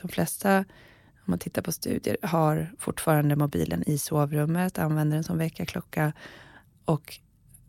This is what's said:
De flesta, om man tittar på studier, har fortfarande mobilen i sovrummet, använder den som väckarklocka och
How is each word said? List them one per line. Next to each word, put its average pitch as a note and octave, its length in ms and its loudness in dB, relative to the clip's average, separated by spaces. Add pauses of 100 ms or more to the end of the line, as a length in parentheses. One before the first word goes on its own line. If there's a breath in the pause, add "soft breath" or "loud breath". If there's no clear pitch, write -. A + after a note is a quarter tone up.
De F3+ 80 -8
flesta, G3 480 2
om - 680 -8
man F3 140 0
tittar - 220 -4
på F3 100 -6
studier, - 500 -2
har D#3+ 580 2
fortfarande D3 560 2
mobilen D#3+ 540 0
i D3+ 80 2
sovrummet, D3+ 800 0
använder D#3 380 2
den D#3+ 60 -2
som E3 140 -2
väckarklocka D#3+ 760 -2 (720 loud breath)
och - 340 -2 (500)